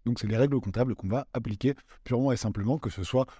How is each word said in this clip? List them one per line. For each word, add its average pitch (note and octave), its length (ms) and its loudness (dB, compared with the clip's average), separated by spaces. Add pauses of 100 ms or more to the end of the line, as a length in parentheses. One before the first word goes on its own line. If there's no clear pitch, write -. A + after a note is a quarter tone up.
Donc A#2 140 0
c'est G#2+ 80 -4
les G#2+ 100 0
règles C#3 220 4
comptables A2+ 360 0
qu'on F#2+ 140 -6
va B2+ 240 -2
appliquer A#2 420 -2 (280)
purement B2+ 280 2
et A#2 60 2
simplement, A2 420 0
que A2+ 100 -4
ce F#2+ 140 -6
soit B2+ 220 2 (140)